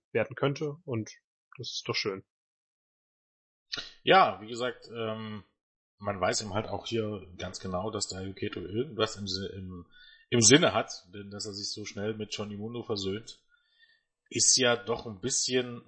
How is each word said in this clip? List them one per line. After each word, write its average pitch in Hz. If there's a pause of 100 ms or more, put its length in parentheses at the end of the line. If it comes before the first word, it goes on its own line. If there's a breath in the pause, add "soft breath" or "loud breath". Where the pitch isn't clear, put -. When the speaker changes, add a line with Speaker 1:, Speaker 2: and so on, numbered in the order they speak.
(120)
Speaker 1:
werden 110
könnte. 143
Und 113 (460)
das 123
ist -
doch 117
schön. 101 (1800 loud breath)
Speaker 2:
Ja, 139
wie 107
gesagt, 120
ähm, 110 (560)
man 101
weiß 113
eben 101
halt 104
auch 98
hier 107 (100)
ganz 92
genau, 92
dass 101
Dario 95
Cueto 101
irgendwas 110
im 104
Si-, 95
im, 92 (440 loud breath)
im 120
Sinne 123
hat, 113 (220)
denn 101
dass 101
er 101
sich 101
so 104
schnell 101
mit 107
Johnny 104
Mundo 113
versöhnt, 101 (920 soft breath)
ist -
ja 120
doch 117
ein 101
bisschen, 123